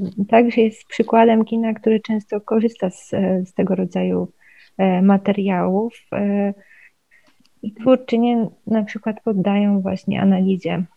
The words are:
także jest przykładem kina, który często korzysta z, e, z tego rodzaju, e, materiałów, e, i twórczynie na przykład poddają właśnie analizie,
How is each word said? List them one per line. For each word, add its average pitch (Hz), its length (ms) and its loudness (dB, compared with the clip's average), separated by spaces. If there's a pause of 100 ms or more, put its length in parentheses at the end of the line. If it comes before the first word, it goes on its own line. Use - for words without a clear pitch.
(300)
także 233 320 4
jest 220 260 -2
przykładem 226 580 2
kina, 226 280 -4
który 220 260 0
często 214 420 -6
korzysta 220 480 -2
z, - 240 -12
e, 185 320 0
z - 80 -20
tego 190 220 0
rodzaju, 180 560 -2 (460)
e, 185 240 0
materiałów, 196 920 0 (200)
e, 202 400 -2 (1080)
i 208 120 -10
twórczynie 240 760 0 (200)
na 220 160 0
przykład 214 400 -8
poddają 202 580 0
właśnie 190 400 -4
analizie, 185 640 0 (140)